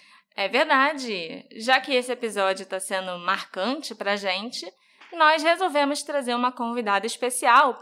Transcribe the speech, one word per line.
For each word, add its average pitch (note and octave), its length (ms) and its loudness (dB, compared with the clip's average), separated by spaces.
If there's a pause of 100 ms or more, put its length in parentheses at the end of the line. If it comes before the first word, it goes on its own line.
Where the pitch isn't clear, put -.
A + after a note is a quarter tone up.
(380)
É G3 100 -2
verdade. C4 960 0 (120)
Já B3+ 260 2
que C#4+ 100 -6
esse B3+ 200 0
episódio G3 520 -2
tá F#3+ 160 -8
sendo F#3+ 380 -6
marcante G3 800 -4
pra G3+ 200 -2
gente, G3+ 560 -6 (400)
nós D#4+ 300 4
resolvemos D4 600 2
trazer C4 320 -2
uma B3 160 0
convidada A3+ 560 -2
especial B3 720 4